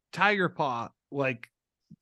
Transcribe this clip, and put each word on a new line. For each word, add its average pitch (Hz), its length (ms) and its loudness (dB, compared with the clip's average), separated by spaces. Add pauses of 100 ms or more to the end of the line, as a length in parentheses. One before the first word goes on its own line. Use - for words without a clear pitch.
(120)
tiger 190 360 2
paw, 127 420 -4 (200)
like, 131 400 -2 (520)